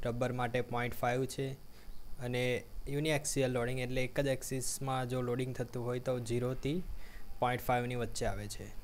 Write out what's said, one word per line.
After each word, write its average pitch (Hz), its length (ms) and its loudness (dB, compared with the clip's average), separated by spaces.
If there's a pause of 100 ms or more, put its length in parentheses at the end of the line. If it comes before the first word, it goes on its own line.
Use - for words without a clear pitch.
રબર 123 280 0
માટે 123 280 2 (120)
પોઇન્ટ 120 280 0
ફાઇવ 123 260 2
છે 135 200 -2 (800)
અને 123 160 2 (460)
યુનિએક્સિયલ 143 680 2
લોડિંગ 127 300 0
એટલે 127 160 0
એક 127 180 0
જ 139 140 4
એક્સિસમાં 131 760 -2
જો 127 140 0
લોડિંગ 123 360 0
થતું 120 300 -2
હોય 123 200 -2
તો 131 60 2 (140)
ઝીરોથી 123 480 2 (640)
પોઇન્ટ 123 260 2
ફાઇવની 123 360 2
વચ્ચે 110 280 0
આવે 101 240 -2
છે. 101 140 -8 (160)